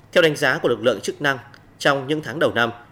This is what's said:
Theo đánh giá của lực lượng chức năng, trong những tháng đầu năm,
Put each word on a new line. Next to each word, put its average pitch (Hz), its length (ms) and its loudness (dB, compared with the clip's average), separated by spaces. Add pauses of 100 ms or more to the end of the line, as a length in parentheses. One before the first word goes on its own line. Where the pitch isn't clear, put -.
(120)
Theo 180 100 4
đánh 156 140 2
giá 139 220 0
của 165 100 0
lực 113 140 -2
lượng 110 180 2
chức - 220 -8
năng, 139 160 0 (400)
trong 139 280 0
những 151 160 -4
tháng 120 160 -10
đầu 135 160 2
năm, 117 160 2 (220)